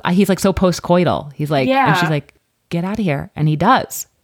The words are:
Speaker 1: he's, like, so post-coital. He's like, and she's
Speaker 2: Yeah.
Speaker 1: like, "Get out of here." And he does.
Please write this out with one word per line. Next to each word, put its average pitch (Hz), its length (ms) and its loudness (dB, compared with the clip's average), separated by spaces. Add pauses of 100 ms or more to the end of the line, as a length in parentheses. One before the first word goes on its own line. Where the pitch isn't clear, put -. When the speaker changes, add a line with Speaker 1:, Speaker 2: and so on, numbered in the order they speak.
(120)
Speaker 1:
he's, 190 180 4
like, 185 100 0
so 190 140 2
post-coital. 170 800 0
He's 147 160 -8
like, 151 180 0
and 262 280 2
she's 175 80 2
Speaker 2:
Yeah. 165 60 0
Speaker 1:
like, 147 260 -4 (340)
"Get 170 140 -4
out 202 160 -6
of 214 60 -4
here." 151 300 -4
And 156 120 0
he 151 80 2
does. 196 500 0 (180)